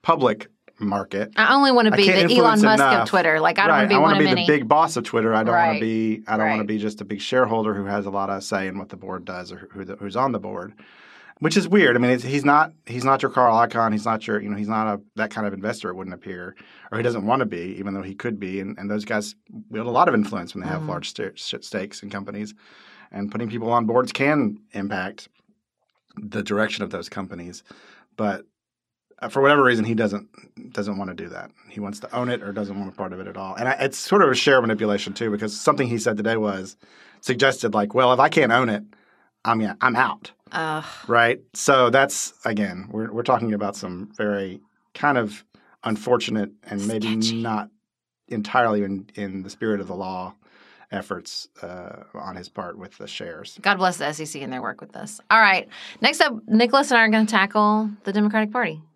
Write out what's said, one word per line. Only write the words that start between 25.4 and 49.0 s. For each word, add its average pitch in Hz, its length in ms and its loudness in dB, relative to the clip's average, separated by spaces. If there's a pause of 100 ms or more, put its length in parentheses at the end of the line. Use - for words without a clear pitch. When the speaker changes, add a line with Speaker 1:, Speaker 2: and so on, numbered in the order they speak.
Speaker 1:
the 104 220 -8
direction 104 400 -2
of 95 60 -8
those 87 180 -10
companies. 90 560 -12 (540)
But, 104 280 -4 (760)
uh, 117 80 -8
for 135 120 0
whatever 143 220 6
reason, 117 220 4
he 113 80 -2
doesn't, 104 340 -2 (460)
doesn't 101 240 -6
wanna 95 160 -8
do 85 160 -14
that. - 200 -14 (200)
He - 100 -14
wants 107 220 -10
to 113 120 -14
own 123 140 -2
it 123 160 -4
or 101 80 -10
doesn't 101 260 -8
want 95 140 -8
a - 40 -20
part 92 180 -8
of 90 80 -12
it 95 60 -12
at 95 100 -14
all. 95 180 -10
And 117 140 -2
I, - 40 2
it's 135 240 -2
sort 202 240 4
of 151 80 8
a 127 60 4
share 131 240 6
manipulation, 107 540 0
too, 113 180 -4
because 104 260 -4
something 143 300 0
he 117 100 -2
said 110 200 -2
today 113 180 0
was, 98 400 -4 (460)
suggested, 131 520 0
like, 104 200 0
"Well, 127 180 4
if 127 80 4
I 131 80 6
can't 127 240 4
own 120 160 4
it, 104 160 -2 (640)
I'm, 113 160 2 (180)
I'm 123 160 2
out." 120 360 -2 (200)
Speaker 2:
Ugh. 156 320 -6 (240)
Speaker 1:
Right? 117 320 4 (140)
So 131 360 4
that's, 135 440 2 (100)
again, 110 480 -4
we're, 110 180 -6
we're 117 140 -6
talking 113 300 2
about 101 240 -4
some 92 400 -10
very 101 420 -4 (340)
kind 143 240 0
of 107 280 -4 (400)
unfortunate 110 640 -2 (180)
and 101 160 -6
maybe 110 360 -2
Speaker 2:
Sketchy. 113 200 -2
Speaker 1:
not 107 280 -6 (580)
entirely 110 560 0
in, 98 320 -6